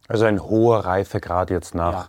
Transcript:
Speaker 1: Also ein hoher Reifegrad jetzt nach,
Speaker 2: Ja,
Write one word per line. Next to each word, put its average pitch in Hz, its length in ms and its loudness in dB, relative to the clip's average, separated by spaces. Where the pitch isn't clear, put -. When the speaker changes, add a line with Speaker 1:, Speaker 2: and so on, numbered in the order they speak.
Speaker 1:
Also 113 180 2
ein 101 160 2
hoher 110 440 2
Reifegrad 92 640 -2
jetzt 90 240 -4
nach, 85 180 -2
Speaker 2:
Ja, 92 60 -4